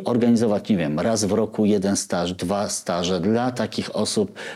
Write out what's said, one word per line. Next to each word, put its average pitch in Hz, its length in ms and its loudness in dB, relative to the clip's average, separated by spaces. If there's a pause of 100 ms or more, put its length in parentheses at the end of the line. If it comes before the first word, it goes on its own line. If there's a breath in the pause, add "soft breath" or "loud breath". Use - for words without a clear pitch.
organizować, 113 640 2
nie 110 80 2
wiem, 76 240 0
raz 110 240 0
w 98 80 0
roku 107 320 0
jeden 101 320 2
staż, 87 360 -2
dwa 95 360 -2
staże 180 520 -2
dla 120 300 0
takich 113 460 -6
osób 104 360 -2 (240 loud breath)